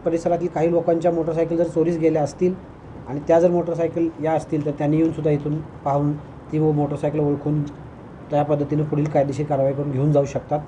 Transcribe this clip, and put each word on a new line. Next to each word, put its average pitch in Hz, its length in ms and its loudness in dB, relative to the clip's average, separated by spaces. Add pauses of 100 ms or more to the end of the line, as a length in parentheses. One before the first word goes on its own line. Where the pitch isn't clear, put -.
परिसरातील 170 440 0
काही 165 220 0
लोकांच्या 170 420 2
मोटरसायकल 165 440 0
जर 170 120 2
चोरीस 165 300 0
गेल्या 156 240 2
असतील 180 320 0 (540)
आणि 139 200 -6
त्या 165 120 6
जर 175 100 6
मोटरसायकल 165 580 0 (140)
या 156 100 0
असतील 151 340 -2
तर 151 40 0
त्यांनी 147 260 0
येऊनसुद्धा 156 340 2
इथून 147 300 0 (240)
पाहून 143 280 2 (400)
ती 156 60 0
मोटरसायकल 147 600 0
ओळखून 147 420 0 (680)
त्या 147 120 4
पद्धतीने 147 400 0
पुढील 147 220 0
कायदेशीर 143 420 0
कारवाई 139 260 2
करून 143 180 -4
घेऊन 139 220 2
जाऊ 139 120 4
शकतात. 143 440 -4